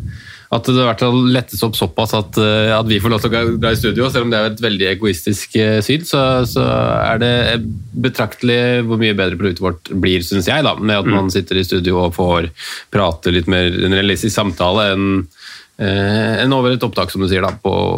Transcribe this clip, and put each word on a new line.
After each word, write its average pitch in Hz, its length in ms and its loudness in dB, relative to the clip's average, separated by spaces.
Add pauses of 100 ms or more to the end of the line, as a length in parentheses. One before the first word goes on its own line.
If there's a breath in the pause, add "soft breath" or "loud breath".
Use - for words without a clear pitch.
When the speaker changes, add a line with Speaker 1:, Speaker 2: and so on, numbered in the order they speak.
(500 loud breath)
Speaker 1:
at - 140 -2
det 127 120 0
i 127 100 4
hvert 123 140 0
fall 123 340 2
lettes - 300 -2
opp 117 100 -2
såpass 113 400 -2
at, 107 240 -2
eh, 107 400 2
at 110 80 0
vi 107 140 2
får 104 100 0
lov 107 120 2
til 117 100 0
å 117 280 0
dra 117 120 2
i 117 40 2
studio, 117 340 0
selv 127 160 0
om 120 40 0
det 113 100 2
er 107 120 2
et 107 100 -8
veldig 98 260 0 (100)
egoistisk, 101 600 -2
eh, 107 240 2
syn, 147 200 0
så, 131 440 2
så 127 160 -2 (420)
er 113 140 0
det 117 460 0 (360)
betraktelig 123 840 0
hvor 113 120 0
mye 110 180 2
bedre 92 200 0
produktet 90 260 -2
vårt 90 220 -2 (160)
blir, 92 220 2
synes 90 240 0
jeg, 139 180 0
da, 98 120 0
med 104 240 -2
at 92 60 -2
Speaker 2:
Mm. 110 60 2
Speaker 1:
man 98 180 2
sitter 92 280 -2
i 92 60 2
studio 90 420 0
og 85 80 0
får 87 360 0 (420 loud breath)
prate 90 420 0
litt 87 140 0
mer, 90 180 2
en 92 260 0
realistisk 98 440 0
samtale 98 580 0
enn, 95 340 0 (520 loud breath)
eh, 107 640 0
enn 135 100 2
over 127 180 2
et 123 120 -2
opptak, 101 280 -2
som 95 100 -6
du 95 60 0
sier, 92 140 2
da, 95 100 0
på, 110 180 -4 (280)